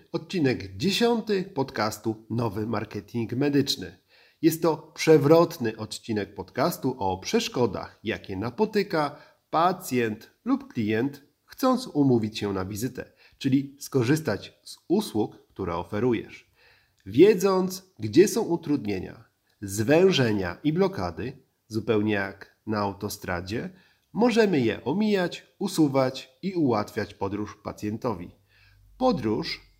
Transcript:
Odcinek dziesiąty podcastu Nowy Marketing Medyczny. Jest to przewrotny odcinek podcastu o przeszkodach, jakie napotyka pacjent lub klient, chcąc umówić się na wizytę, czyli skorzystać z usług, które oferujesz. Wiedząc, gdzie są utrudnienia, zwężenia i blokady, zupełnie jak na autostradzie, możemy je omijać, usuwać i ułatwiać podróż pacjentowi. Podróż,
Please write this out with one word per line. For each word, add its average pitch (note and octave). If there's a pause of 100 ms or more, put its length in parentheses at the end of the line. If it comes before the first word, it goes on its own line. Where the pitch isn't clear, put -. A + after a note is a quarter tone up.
(120)
Odcinek B2+
dziesiąty G#3
podcastu A2+
Nowy A2
Marketing A2
Medyczny. C3+ (420)
Jest D#3+
to D#3
przewrotny D#3
odcinek G#2
podcastu C3
o F#2+
przeszkodach, -
jakie G2+
napotyka D#3 (340)
pacjent C#3 (140)
lub B3+
klient, A2 (220)
chcąc -
umówić A#2+
się G2+
na F#2
wizytę, G#2 (260)
czyli C#3
skorzystać B2+
z - (100)
usług, D3+
które F2
oferujesz. G#2+ (540)
Wiedząc, F#3
gdzie F#3+
są A3+
utrudnienia, A2+ (380)
zwężenia A2
i D#3
blokady, A#2+ (240)
zupełnie G#2+
jak G2 (100)
na G#2+
autostradzie, G2+ (460)
możemy G#3
je G#2+
omijać, F#3 (120)
usuwać C3+
i F#3+
ułatwiać G#2+
podróż G2+
pacjentowi. G#2 (640)
Podróż, D3+ (180)